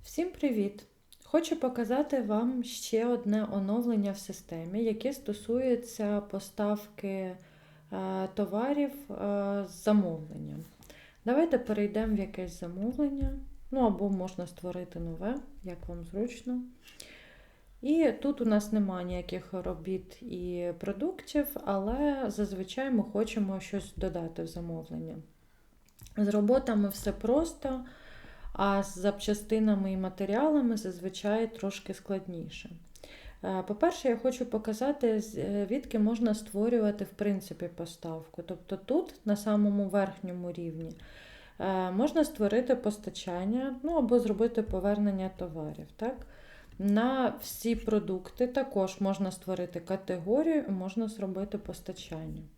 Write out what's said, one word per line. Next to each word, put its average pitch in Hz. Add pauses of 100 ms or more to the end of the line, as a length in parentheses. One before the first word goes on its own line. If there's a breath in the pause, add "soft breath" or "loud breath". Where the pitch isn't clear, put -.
(160)
Всім 349
привіт! 214 (420)
Хочу 330
показати 247
вам 233
ще -
одне 214
оновлення 202
в 196
системі, 180
яке 226
стосується 226
поставки, 208
е, 190 (960 loud breath)
товарів, 254 (180)
е, - (540)
з -
замовлення. 160 (680 loud breath)
Давайте 285
перейдемо 214
в 196
якесь 185
замовлення, 269 (320)
ну, 262
або 202
можна 185
створити 180
нове, 170 (300)
як 175
вам 175
зручно. 240 (1200 loud breath)
І 294 (100)
тут 285
у 240
нас 208
нема 190
ніяких 180
робіт 185
і 180
продуктів, 285
але 254
зазвичай 202
ми 226
хочемо 202
щось -
додати 170
в 165
замовлення. 160 (1000 soft breath)
З 208
роботами 208
все 196
просто, 262 (720 loud breath)
а 196
з 202
запчастинами 208
і 190
матеріалами 226
зазвичай 202
трошки 196
складніше. 180 (760 loud breath)
Е, 185
по-перше, 269
я 233
хочу 254
показати, 226
з-, 214
е, 202
відки 247
можна 220
створювати, 208
в 190
принципі, 190
поставку. 165
Тобто 180
тут, 311 (100)
на 208
самому 208
верхньому 180
рівні, 165 (680 loud breath)
е, 185
можна 294
створити 240
постачання, 208
ну, 311
або 247
зробити 226
повернення 196
товарів, 156 (100)
так? 240 (600 loud breath)
На 233
всі -
продукти 202
також 247
можна 196
створити 180
категорію, 196
можна 190
зробити 196
постачання. 160 (160)